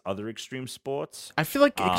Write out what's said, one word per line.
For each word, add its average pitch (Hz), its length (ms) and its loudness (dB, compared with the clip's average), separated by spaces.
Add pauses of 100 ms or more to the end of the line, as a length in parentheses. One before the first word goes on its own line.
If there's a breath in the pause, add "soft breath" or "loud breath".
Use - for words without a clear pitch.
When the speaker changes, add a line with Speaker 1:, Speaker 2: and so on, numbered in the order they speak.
Speaker 1:
other 98 220 -6
extreme 127 400 -12
sports. - 680 -10
Speaker 2:
I 151 60 2
feel 277 180 2
like 285 200 6
Speaker 1:
Um, 92 180 4